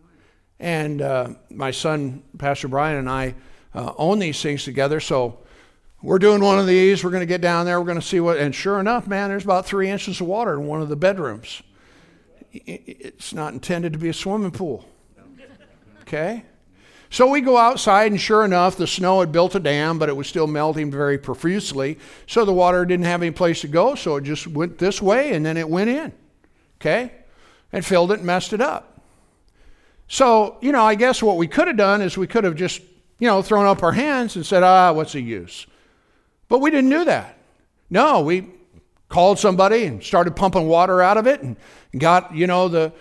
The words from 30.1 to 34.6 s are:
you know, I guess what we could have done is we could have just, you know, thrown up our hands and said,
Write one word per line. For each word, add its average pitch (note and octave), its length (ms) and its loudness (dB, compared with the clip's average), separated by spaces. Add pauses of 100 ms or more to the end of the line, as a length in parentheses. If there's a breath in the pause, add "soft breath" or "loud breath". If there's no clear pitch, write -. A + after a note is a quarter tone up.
you C#4 140 -2
know, B3 100 4
I A3 120 4
guess A#3+ 280 0
what G3+ 140 0
we E3+ 100 0
could D#4 200 0
have D4+ 100 -2
done G3+ 240 2
is F#3 160 -4
we F#3 100 -2
could A3+ 160 0
have F3 120 -2
just, F3 260 -6 (380)
you A#3+ 80 0
know, G3 140 4
thrown G3+ 240 2
up G3 160 4
our - 120 2
hands B3+ 420 -2
and E3 100 -8
said, F#3 160 4